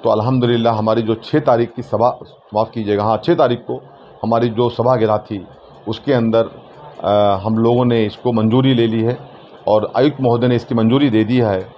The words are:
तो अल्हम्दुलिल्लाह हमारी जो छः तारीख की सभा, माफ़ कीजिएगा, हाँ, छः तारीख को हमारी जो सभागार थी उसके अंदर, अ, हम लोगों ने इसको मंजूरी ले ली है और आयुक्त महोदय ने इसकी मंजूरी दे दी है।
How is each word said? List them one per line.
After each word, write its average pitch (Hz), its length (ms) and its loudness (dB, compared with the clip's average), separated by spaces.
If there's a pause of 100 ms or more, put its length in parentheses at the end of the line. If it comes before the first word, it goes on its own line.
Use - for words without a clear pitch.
तो 117 60 2
अल्हम्दुलिल्लाह 117 640 2
हमारी 110 280 0
जो 110 140 -2
छः 151 240 -2
तारीख 120 360 0
की 123 60 -10
सभा, 113 380 -2 (340)
माफ़ 110 160 -2
कीजिएगा, 104 340 -2
हाँ, 107 140 0
छः 165 180 0
तारीख 123 240 2
को 127 220 -10 (420)
हमारी 117 260 0
जो 117 200 0
सभागार 113 480 0
थी 98 300 -10 (400)
उसके 123 260 -4
अंदर, 113 360 0 (540)
अ, 101 400 2
हम 110 140 -2
लोगों 120 280 2
ने 117 200 2
इसको 120 280 -4
मंजूरी 120 400 2
ले 117 140 2
ली 113 140 -2
है 120 160 -2 (500)
और 104 300 2
आयुक्त 139 240 0
महोदय 120 260 2
ने 123 80 2
इसकी 117 200 -4
मंजूरी 120 340 2
दे 110 140 2
दी 120 140 0
है। 104 220 0 (180)